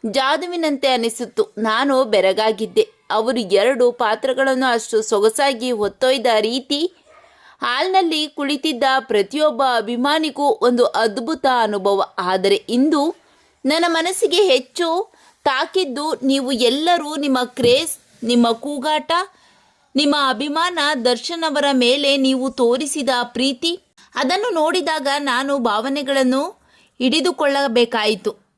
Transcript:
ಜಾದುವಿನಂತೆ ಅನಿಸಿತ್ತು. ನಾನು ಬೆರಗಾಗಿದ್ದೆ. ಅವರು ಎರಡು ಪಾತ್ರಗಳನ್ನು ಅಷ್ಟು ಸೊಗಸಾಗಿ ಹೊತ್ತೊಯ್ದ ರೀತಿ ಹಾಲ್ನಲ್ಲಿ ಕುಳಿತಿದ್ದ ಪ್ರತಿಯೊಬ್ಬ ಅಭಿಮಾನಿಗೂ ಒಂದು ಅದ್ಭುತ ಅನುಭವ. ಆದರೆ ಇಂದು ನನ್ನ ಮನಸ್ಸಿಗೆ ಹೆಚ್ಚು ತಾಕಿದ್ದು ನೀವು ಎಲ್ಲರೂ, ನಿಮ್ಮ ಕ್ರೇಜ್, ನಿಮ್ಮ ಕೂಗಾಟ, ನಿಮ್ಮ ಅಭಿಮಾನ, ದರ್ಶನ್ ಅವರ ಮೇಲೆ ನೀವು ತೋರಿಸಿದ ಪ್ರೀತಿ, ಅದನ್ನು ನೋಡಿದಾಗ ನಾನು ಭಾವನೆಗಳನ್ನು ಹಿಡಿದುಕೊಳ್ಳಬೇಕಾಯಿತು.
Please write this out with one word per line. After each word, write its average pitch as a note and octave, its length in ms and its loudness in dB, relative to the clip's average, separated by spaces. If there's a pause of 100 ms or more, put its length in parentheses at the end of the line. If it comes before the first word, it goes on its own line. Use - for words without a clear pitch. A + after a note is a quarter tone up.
(100)
ಜಾದುವಿನಂತೆ D4 760 -2
ಅನಿಸಿತ್ತು. A#3 680 -2
ನಾನು B3+ 460 2
ಬೆರಗಾಗಿದ್ದೆ. G#3+ 840 2 (220)
ಅವರು A3+ 300 0
ಎರಡು A#3 520 2
ಪಾತ್ರಗಳನ್ನು B3+ 800 0
ಅಷ್ಟು A3 300 -2
ಸೊಗಸಾಗಿ A3+ 680 0
ಹೊತ್ತೊಯ್ದ A#3 560 0 (140)
ರೀತಿ C4+ 520 -2 (680)
ಹಾಲ್ನಲ್ಲಿ D#4 680 0
ಕುಳಿತಿದ್ದ C#4+ 560 -2 (140)
ಪ್ರತಿಯೊಬ್ಬ C4+ 640 0 (140)
ಅಭಿಮಾನಿಗೂ C4+ 840 0
ಒಂದು A#3+ 220 4
ಅದ್ಭುತ A3+ 600 -2 (160)
ಅನುಭವ. G3+ 420 0 (140)
ಆದರೆ F#3+ 360 2
ಇಂದು C#4+ 640 0 (500)
ನನ್ನ D#4+ 220 2
ಮನಸ್ಸಿಗೆ E4+ 480 0
ಹೆಚ್ಚು E4+ 760 0 (320)
ತಾಕಿದ್ದು D4 680 -2
ನೀವು C4+ 380 0
ಎಲ್ಲರೂ, D4 640 0
ನಿಮ್ಮ C#4 280 0
ಕ್ರೇಜ್, B3 800 -2
ನಿಮ್ಮ A#3+ 280 2
ಕೂಗಾಟ, D4 600 -4 (840)
ನಿಮ್ಮ D4 200 2 (120)
ಅಭಿಮಾನ, D4+ 500 -2 (260)
ದರ್ಶನ್ B3+ 400 -2
ಅವರ D4 280 0
ಮೇಲೆ C#4 440 2
ನೀವು C4 340 0
ತೋರಿಸಿದ C4 580 0 (140)
ಪ್ರೀತಿ, C4+ 580 -4 (340)
ಅದನ್ನು F4+ 400 -2
ನೋಡಿದಾಗ D#4 540 -2 (100)
ನಾನು C#4 400 -2
ಭಾವನೆಗಳನ್ನು C4 880 -2 (500)
ಹಿಡಿದುಕೊಳ್ಳಬೇಕಾಯಿತು. B3+ 1600 0